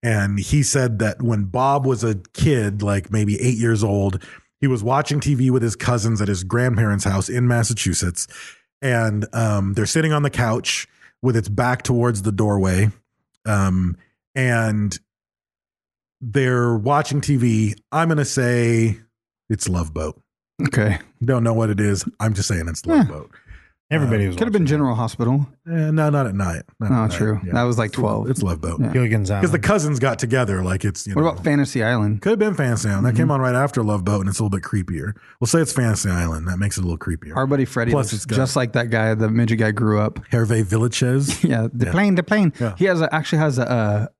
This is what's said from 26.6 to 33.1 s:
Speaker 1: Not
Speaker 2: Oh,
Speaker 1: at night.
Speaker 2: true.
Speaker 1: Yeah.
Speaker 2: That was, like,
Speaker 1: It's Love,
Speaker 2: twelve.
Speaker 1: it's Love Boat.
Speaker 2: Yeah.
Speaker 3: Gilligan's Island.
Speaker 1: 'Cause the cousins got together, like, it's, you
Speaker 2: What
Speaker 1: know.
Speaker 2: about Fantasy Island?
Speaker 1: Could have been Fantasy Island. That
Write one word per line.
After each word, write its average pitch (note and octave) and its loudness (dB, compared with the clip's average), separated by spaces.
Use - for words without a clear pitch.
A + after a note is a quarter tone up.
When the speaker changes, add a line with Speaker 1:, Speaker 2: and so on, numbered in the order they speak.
Speaker 1:
Not G#2+ -2
Speaker 2:
Oh, C3 4
Speaker 1:
at B2 2
night. - -6
Speaker 2:
true. G#2+ 0
Speaker 1:
Yeah. F2+ -6
Speaker 2:
That A#2+ 2
was, A#2+ 0
like, A2+ 0
Speaker 1:
It's - -8
Love, B2+ 0
Speaker 2:
twelve. G#2+ -2
Speaker 1:
it's C3 -2
Love F2 -2
Boat. E2+ -6
Speaker 2:
Yeah. A#2+ 0
Speaker 3:
Gilligan's A2+ 2
Island. G2 2
Speaker 1:
'Cause E3+ 2
the E3+ 2
cousins D3+ 2
got A#2+ 0
together, A2 0
like, F#2 -2
it's, G2+ -2
you G2+ -8
Speaker 2:
What D3 2
Speaker 1:
know. E3 2
Speaker 2:
about F#2 -8
Fantasy C#3+ 0
Island? G#2+ 0
Speaker 1:
Could F#3+ 0
have A3+ 0
been G#3+ 0
Fantasy A#2 0
Island. G2 0
That B2 4